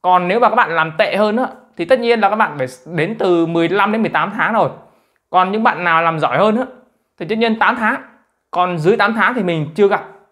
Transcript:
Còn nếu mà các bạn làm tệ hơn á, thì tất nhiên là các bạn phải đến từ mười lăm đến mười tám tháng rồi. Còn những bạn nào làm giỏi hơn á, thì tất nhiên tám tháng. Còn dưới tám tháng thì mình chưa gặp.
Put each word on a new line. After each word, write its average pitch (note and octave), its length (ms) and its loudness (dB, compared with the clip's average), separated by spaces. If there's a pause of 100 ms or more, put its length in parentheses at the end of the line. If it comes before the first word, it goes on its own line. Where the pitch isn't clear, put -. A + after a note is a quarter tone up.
Còn F3+ 260 2
nếu G3+ 120 0
mà A#3+ 100 4
các - 60 0
bạn D#3 200 0
làm D#3+ 220 0
tệ - 180 0
hơn G#3+ 220 0
á, B3+ 100 -2 (300)
thì E3+ 80 -4
tất B3 140 2
nhiên A#3 200 0
là G3 100 2
các G#3 60 0
bạn F3 220 -2
phải C3 100 -4 (180)
đến E3+ 340 -4
từ F3 260 2
mười E3+ 240 0
lăm G3+ 220 2
đến A3 100 -2
mười F3 100 -2
tám E3+ 240 -2
tháng A3 180 -2
rồi. F3+ 160 2 (600)
Còn F#3 220 2
những A3 120 -2
bạn F3 200 0
nào E3 180 2
làm E3 180 0
giỏi C3 180 0
hơn G#3+ 200 2
á, C4 80 -2 (540)
thì G3 100 -8
tất A3 80 -4
nhiên A3 220 0
tám A3 160 4
tháng. A#3 260 -2 (500)
Còn F3 260 -2
dưới F3+ 200 2
tám G#3 160 0
tháng A3 200 0
thì A#3 100 -4
mình E3 320 -2
chưa G3+ 120 2
gặp. F#3 180 0 (260)